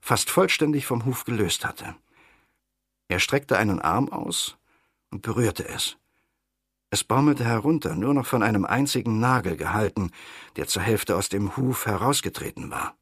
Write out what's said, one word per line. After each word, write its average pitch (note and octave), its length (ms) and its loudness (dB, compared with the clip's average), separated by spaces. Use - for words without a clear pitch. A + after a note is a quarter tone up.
fast - 300 0
vollständig D3+ 560 2
vom A#2+ 180 -2
Huf B2 200 -2
gelöst G#2+ 400 0
hatte. - 300 -8
Er F2 100 0
streckte C3 400 2
einen G#2 220 2
Arm G2+ 280 2
aus - 480 -6
und G2 120 -10
berührte A2+ 460 -2
es. - 280 -6
Es - 140 -2
baumelte C#3 400 4
herunter, A#2 500 2
nur A2 200 2
noch C3+ 120 2
von A#2+ 160 2
einem G#2 220 4
einzigen A#2 560 0
Nagel A#2+ 360 2
gehalten, F#2 540 0
der D2 100 -4
zur - 160 -2
Hälfte G#2 340 0
aus G2 120 -2
dem G2 280 -2
Huf C3 300 -2
herausgetreten - 840 -2
war. - 320 -8